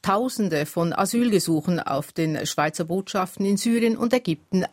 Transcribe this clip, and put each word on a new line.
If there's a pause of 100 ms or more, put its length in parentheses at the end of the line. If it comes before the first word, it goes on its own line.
Tausende
von
Asylgesuchen
auf
den
Schweizer
Botschaften
in
Syrien
und
Ägypten